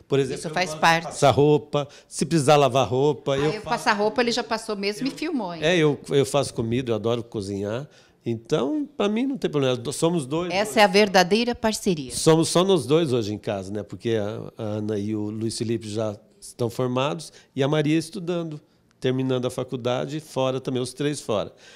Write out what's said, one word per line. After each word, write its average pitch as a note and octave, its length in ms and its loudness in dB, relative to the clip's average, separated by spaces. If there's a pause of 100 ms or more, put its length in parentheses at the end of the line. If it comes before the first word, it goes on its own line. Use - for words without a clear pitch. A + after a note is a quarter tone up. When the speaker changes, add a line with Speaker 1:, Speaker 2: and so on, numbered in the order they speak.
Speaker 1:
por C#3 140 2
exemplo, C#3 180 -2
Speaker 2:
Isso - 80 -10
Speaker 1:
eu D#3 80 -8
Speaker 2:
faz F3+ 160 0
Speaker 1:
gosto D#3 60 -8
de - 40 -12
Speaker 2:
parte. E3 260 4
Speaker 1:
passar C#3+ 260 4
roupa, D3 560 2 (180)
se - 180 -6
precisar D3 300 4
lavar C3+ 320 4
roupa, C#3 480 0
Speaker 2:
Ah, C#3 40 0
Speaker 1:
eu C#3 80 0
Speaker 2:
eu D3+ 80 0
Speaker 1:
faço. - 100 -10
Speaker 2:
passar A#3 300 0
roupa, G#3+ 280 0
ele A#3+ 80 -2
já A#3 140 -2
passou A3 320 -6
mesmo G3+ 320 -6
e - 20 -6
filmou, C4+ 420 -6
hein? E3 80 -12
Speaker 1:
É, D#3+ 160 2
eu, D3+ 220 4 (120)
eu C#3 140 4
faço C#3 300 -2
comida, A#2 380 -2
eu - 20 0
adoro A2+ 300 -2
cozinhar. G2+ 640 -6 (360)
Então, F#3 720 -4
pra G3+ 120 0
mim A3+ 180 -2
não C4+ 100 -4
tem F3 140 -4
problema. C3+ 260 0 (160)
Somos E3 340 0
dois E3 260 -4
Speaker 2:
Essa G#3 180 0
Speaker 1:
hoje. A3 80 0
Speaker 2:
é G#3 60 8
a - 20 10
verdadeira G3+ 680 4
parceria. F3 560 -2
Speaker 1:
Somos D#3+ 380 4
só E3+ 120 4
nós F#3 240 4
dois D#3 260 2
hoje G#2+ 220 0
em G2+ 40 -6
casa, G2 340 -6
né? G#2 100 -6
Porque G#2+ 280 -6
a, A2 520 -4
a - 20 -6
Ana G#2+ 320 -4
e G#2 200 -4
o G#2 120 -4
Luiz A2 300 -6
Felipe A2+ 300 -4
já G#2+ 280 -4 (240)
estão - 280 -6
formados B2+ 640 -2 (240)
e C3 60 0
a C#3 60 2
Maria D3+ 300 2
estudando, E3 640 -6 (400)
terminando B2+ 460 0
a B2 40 -4
faculdade, C3 680 -4
fora C3 400 -2
também, C3 220 -2
os B2+ 100 -6
três D3 260 -4
fora. G2 340 -4 (240)